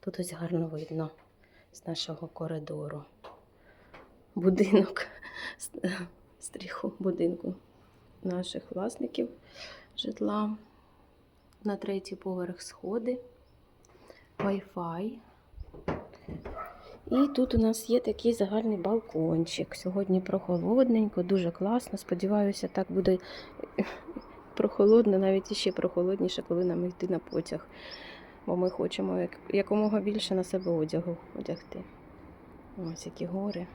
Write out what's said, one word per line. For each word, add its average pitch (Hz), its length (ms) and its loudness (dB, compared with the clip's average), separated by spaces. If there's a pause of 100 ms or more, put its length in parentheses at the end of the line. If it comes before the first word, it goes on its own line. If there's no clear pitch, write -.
Тут 190 200 -6
ось 180 120 -4
гарно 165 340 -2
видно 156 440 -4 (600)
з - 140 -16
нашого 160 420 -6
коридору 151 760 -8 (1300)
будинок, 190 720 4 (1300)
стріху - 600 -8
будинку 180 560 0 (680)
наших 180 480 -4
власників - 580 -4 (680)
житла. 214 600 -2 (1080)
На 202 120 0
третій 196 400 -6
поверх 180 460 -4
сходи, 233 560 -4 (1200)
Wi-Fi. 196 800 -2 (1900)
І 262 200 4
тут 254 280 2
у 233 40 6
нас 226 320 2
є 247 100 6
такий 226 320 2
загальний 214 440 2
балкончик. 170 1000 0
Сьогодні 185 460 2
прохолодненько, 202 1000 4
дуже 180 280 4
класно. 208 480 -2
Сподіваюся, 202 680 2
так - 200 0
буде 185 300 4 (1400)
прохолодно, 208 640 6
навіть 190 340 2
іще 202 200 0
прохолодніше, 185 760 0
коли 175 160 2
нам 175 200 0
йти 180 240 -4
на 175 100 0
потяг. - 480 -4 (800)
Бо 175 100 0
ми 185 140 2
хочемо 185 480 -2
як-, 175 200 -4 (120)
якомога 208 500 2
більше 208 340 -2
на 185 100 2
себе 185 260 -2
одягу 165 460 0 (220)
одягти. - 440 -8 (1120)
Ось - 140 -12
які 175 200 -8
гори. 185 480 -4